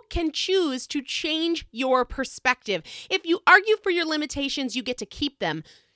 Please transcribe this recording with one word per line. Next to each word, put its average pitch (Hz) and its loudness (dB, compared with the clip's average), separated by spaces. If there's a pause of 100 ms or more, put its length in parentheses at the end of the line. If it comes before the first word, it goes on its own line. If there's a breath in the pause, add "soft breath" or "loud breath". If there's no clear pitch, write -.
can 330 0
choose 330 0
to 294 -4
change 320 -2
your 254 2
perspective. - -2 (260 loud breath)
If 370 -2
you 339 0
argue 403 8
for 415 -4
your 339 0
limitations, 277 -4
you 254 -4
get 247 -6
to 202 -6
keep - -6
them. 160 -2 (340 soft breath)